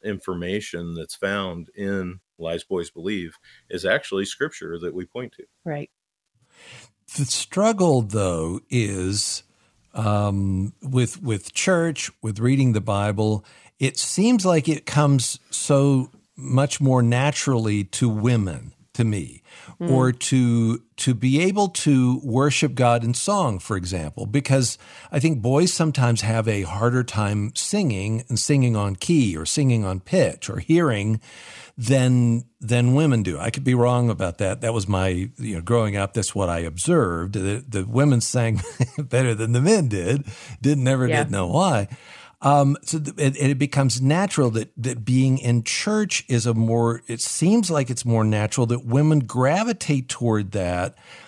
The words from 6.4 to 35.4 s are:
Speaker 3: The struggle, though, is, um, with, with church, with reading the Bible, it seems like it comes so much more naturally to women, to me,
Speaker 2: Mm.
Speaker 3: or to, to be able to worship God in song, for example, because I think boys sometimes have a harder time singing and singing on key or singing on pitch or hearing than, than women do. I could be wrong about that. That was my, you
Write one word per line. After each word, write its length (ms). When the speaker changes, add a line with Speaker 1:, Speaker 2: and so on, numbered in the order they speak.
Speaker 3:
The 100
struggle, 760
though, 580
is, 760
um, 800
with, 400
with 320
church, 560
with 180
reading 320
the 80
Bible, 640
it 200
seems 460
like 240
it 180
comes 520
so 600
much 440
more 220
naturally 840
to 240
women, 640
to 100
me, 380
Speaker 2:
Mm. 100
Speaker 3:
or 220
to, 720
to 180
be 260
able 280
to 560
worship 500
God 300
in 100
song, 440
for 180
example, 500
because 520
I 100
think 220
boys 300
sometimes 500
have 260
a 140
harder 420
time 520
singing 720
and 100
singing 380
on 200
key 400
or 100
singing 380
on 160
pitch 500
or 80
hearing 600
than, 680
than 340
women 280
do. 160
I 120
could 140
be 100
wrong 360
about 280
that. 220
That 140
was 140
my, 200
you 180